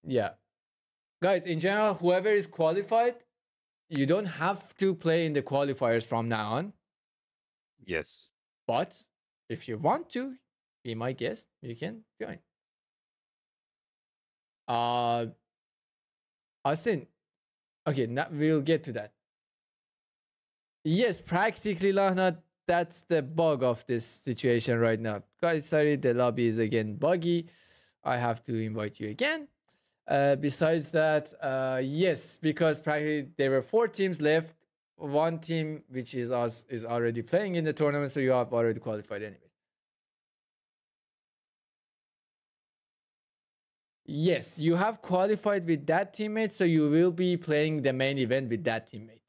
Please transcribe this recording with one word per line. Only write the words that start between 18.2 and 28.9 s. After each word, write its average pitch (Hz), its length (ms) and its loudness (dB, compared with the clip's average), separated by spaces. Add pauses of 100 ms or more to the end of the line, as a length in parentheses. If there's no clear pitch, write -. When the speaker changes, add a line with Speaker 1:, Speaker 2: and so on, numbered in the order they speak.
Speaker 1:
we'll 156 300 2
get 156 240 0
to 131 80 -10
that. 107 200 -10 (1700)
Yes, 202 360 2
practically, 196 720 0
Lahna, 185 440 2 (320)
that's 170 400 0
the 160 140 2
bug 156 420 0
of 120 220 0
this 117 180 -2
situation 120 720 0
right 113 220 2
now. 107 220 -6 (200)
Guys, 165 240 0
sorry, 151 300 4
the 131 180 2
lobby 120 320 2
is 110 120 2
again 110 380 0
buggy. 170 520 0 (560)
I 131 140 0
have 117 260 -2
to 120 120 -6
invite 110 440 -6